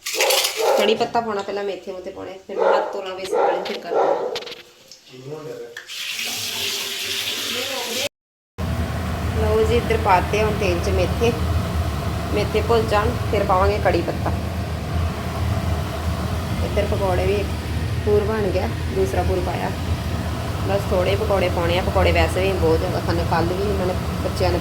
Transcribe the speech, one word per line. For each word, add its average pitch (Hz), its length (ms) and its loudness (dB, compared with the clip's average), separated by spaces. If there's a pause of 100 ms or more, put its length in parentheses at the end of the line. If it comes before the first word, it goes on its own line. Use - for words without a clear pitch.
(760)
ਕੜੀ 214 180 4
ਪੱਤਾ 233 260 0
ਪਾਉਣਾ, 214 200 -4
ਪਹਿਲਾਂ 202 220 -6
ਮੇਥੇ 190 280 -8
ਮੂਥੇ 185 200 -10
ਪਾਉਣੇ, 190 260 -12 (100)
ਫਿਰ 196 100 -8
ਮੈਂ - 160 4
ਹੱਥ - 200 0
ਧੋ 202 80 -6
ਲਾਂ, 190 140 -8
ਬੇਸਣ 190 200 -4
ਵਾਲੇ - 280 2
ਫਿਰ 202 160 -6
ਕਰ 170 140 -8
ਦਾਂ। - 100 4 (1080)
ਜੀ - 3000 -6 (1300)
ਲਓ 220 220 4
ਜੀ, 240 120 4
ਇੱਧਰ 226 280 2
ਪਾਤੇ 202 400 4
ਹੁਣ 214 160 2
ਤੇਲ 180 240 2
'ਚ 196 60 0
ਮੇਥੇ, 185 420 2 (1000)
ਮੇਥੇ 208 340 0
ਭੁੱਜ 226 220 4
ਜਾਣ, 208 200 2 (220)
ਫਿਰ 202 120 2
ਪਾਵਾਂਗੇ 202 400 4
ਕੜੀ 175 180 4
ਪੱਤਾ। 160 300 -2 (2250)
ਇੱਧਰ 196 260 0
ਪਕੌੜੇ 185 340 2
ਵੀ 196 80 2
ਇੱਕ 208 140 0 (580)
ਪੂਰ 208 180 4
ਬਣ 208 280 0
ਗਿਆ, 190 160 0 (280)
ਦੂਸਰਾ 190 280 2
ਪੂਰ 185 220 2
ਪਾਇਆ। 180 260 -2 (960)
ਬਸ 196 220 2
ਥੋੜ੍ਹੇ 185 260 4
ਪਕੌੜੇ 196 400 2
ਪਾਉਣੇ 175 240 2
ਆ। - 40 0
ਪਕੌੜੇ 180 280 4
ਵੈਸੇ 170 300 2
ਵੀ 190 100 2
ਬਹੁਤ 165 280 4
ਜ਼ਿਆਦਾ 175 260 0
ਖਾਂਦੇ, 170 240 0
ਕੱਲ੍ਹ 170 240 2
ਵੀ 190 100 0
ਇਹਨਾਂ 190 220 0
ਨੇ, 180 80 0 (300)
ਬੱਚਿਆਂ 185 280 2
ਨੇ 160 100 2